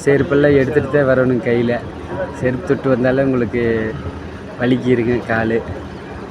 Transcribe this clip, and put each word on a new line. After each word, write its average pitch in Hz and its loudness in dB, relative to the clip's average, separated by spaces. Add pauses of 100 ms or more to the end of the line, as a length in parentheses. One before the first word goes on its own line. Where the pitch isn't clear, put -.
செருப்பெல்லாம் 143 4
எடுத்துட்டு 131 2
தான் 131 4
வரணும் 127 2
கையில. 120 2 (600)
செருப்பு 127 -2
தொட்டு 135 -2
வந்தாலும் 127 2
உங்களுக்கு 113 0 (680)
வலிக்கிருங்க 123 2
காலு. 113 0 (680)